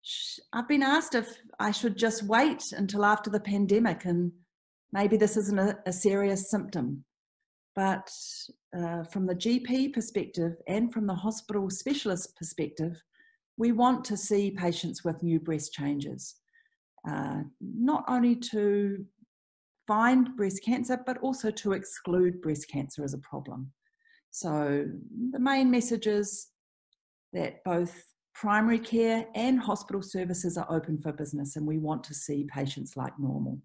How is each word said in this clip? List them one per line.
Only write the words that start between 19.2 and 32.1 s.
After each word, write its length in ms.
find 500
breast 260
cancer, 420
but 120
also 340
to 220
exclude 680
breast 280
cancer 340
as 100
a 60
problem. 520
So 540
the 80
main 300
message 380
is 400
that 320
both 380
primary 420
care 560
and 260
hospital 440
services 560
are 100
open 320
for 100
business, 440
and 100
we 140
want 240
to 100